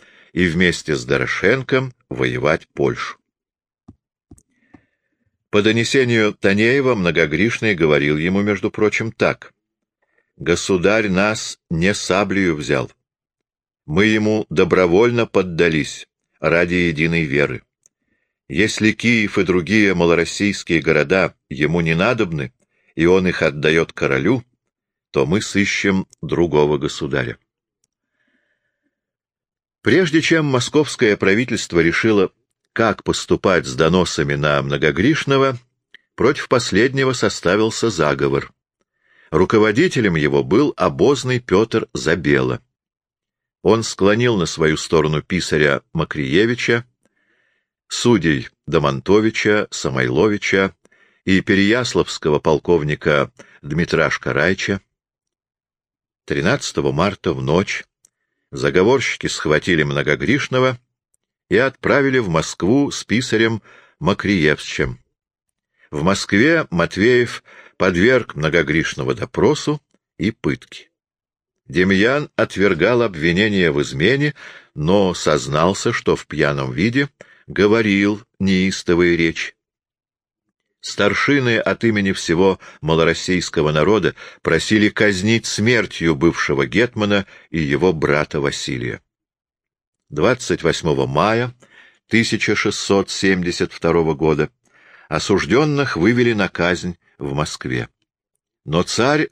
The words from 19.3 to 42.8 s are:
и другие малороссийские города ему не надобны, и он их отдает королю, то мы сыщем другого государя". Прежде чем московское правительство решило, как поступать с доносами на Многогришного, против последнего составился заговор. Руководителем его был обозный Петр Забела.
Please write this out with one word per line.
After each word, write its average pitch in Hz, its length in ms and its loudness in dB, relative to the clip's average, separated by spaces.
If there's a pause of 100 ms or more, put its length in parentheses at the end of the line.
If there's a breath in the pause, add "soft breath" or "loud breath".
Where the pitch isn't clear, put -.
и 98 60 2
другие 92 500 0
малороссийские 85 840 0
города 76 540 0 (140)
ему 76 320 -2
не 82 140 0
надобны, 90 580 -2 (420)
и 80 120 0
он 92 220 4
их 85 140 -2
отдает 78 500 0
королю, 78 500 -2 (680)
то 69 160 0
мы 90 160 -2
сыщем 98 640 -2 (160)
другого 73 560 0
государя". 67 580 -6 (2500)
Прежде 160 400 2
чем 160 240 2
московское 127 680 0
правительство 98 640 0
решило, 92 520 2 (400)
как 110 320 -2
поступать 87 600 0
с 64 80 -8
доносами 80 600 2
на 73 280 0
Многогришного, 113 960 0 (560)
против 131 340 0
последнего 131 640 0
составился 110 800 0
заговор. 71 600 -2 (800 soft breath)
Руководителем 107 840 2
его 73 300 0
был 110 320 2
обозный 120 640 0
Петр 110 540 0
Забела. 67 680 0 (1000)